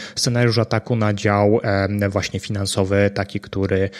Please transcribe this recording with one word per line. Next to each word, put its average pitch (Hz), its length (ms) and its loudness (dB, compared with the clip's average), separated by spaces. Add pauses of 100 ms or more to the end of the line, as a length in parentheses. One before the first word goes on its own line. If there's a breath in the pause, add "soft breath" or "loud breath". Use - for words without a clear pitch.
(160 loud breath)
scenariusz 120 420 0
ataku 113 380 0
na 107 180 2
dział, 104 500 2
em, 101 460 0
właśnie 95 300 -4
finansowy, 101 760 0
taki, 98 260 -4
który, 98 500 -2 (100)